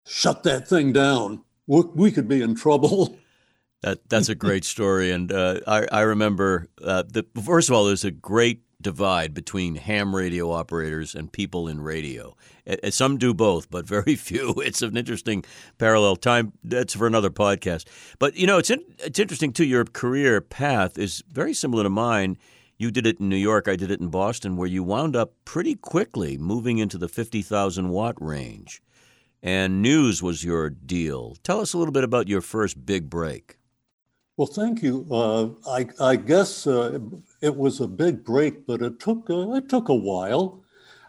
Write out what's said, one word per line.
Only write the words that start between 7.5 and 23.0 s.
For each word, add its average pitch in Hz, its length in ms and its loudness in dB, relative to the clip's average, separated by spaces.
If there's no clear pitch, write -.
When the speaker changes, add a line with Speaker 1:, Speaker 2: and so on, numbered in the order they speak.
Speaker 2:
of 123 80 4
all, 104 80 6
there's 101 220 0
a 98 40 -4
great 117 520 0
divide 87 540 -2
between 87 420 -4
ham 101 400 -2
radio 87 340 -2
operators 80 640 -6
and 78 160 -12
people 90 380 -6
in 76 140 -8
radio. 76 520 -10
A-, - 220 -6
a-, - 20 -4
some 135 280 0
do 120 160 2
both, 92 360 2
but 87 160 -8
very 104 300 0
<laughs> - 120 -10
few. 120 280 -2
It's 135 240 -4
an 110 160 -2
interesting 117 480 -4
parallel. 104 380 4
Time, 120 380 2
that's 123 300 -2
for 110 120 2
another 110 240 2
podcast. 95 560 0
But, 143 160 2
you 180 120 0
know, 196 100 6
it's 170 140 2
in-, 269 120 0
it's - 200 -6
interesting, 165 340 -2
too. 160 140 2
Your 123 180 4
career 123 560 2
path 120 580 -2
is 98 300 -4
very 175 240 -4
similar 120 300 0
to 101 80 2
mine. 101 480 0
You 113 120 -4
did 113 160 0